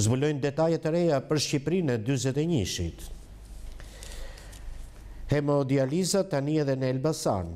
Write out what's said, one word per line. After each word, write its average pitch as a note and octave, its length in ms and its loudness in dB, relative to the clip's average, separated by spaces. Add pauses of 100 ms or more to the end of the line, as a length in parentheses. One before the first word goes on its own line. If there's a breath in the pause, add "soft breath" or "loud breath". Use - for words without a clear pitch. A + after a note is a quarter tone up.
zbulojnë C3 400 4
detaje D#3+ 340 2
të D#3 160 0
reja E3+ 320 4
për D3+ 160 2
Shqipërinë D3+ 540 2
e G#2+ 100 -2
dyzet C3 320 2
e D3+ 80 2
njëshit. F#2 560 0 (2250 loud breath)
Hemodializa C#3+ 960 2
tani D3 320 0
edhe C3+ 160 2
në C3 160 0
Elbasan. C3 640 0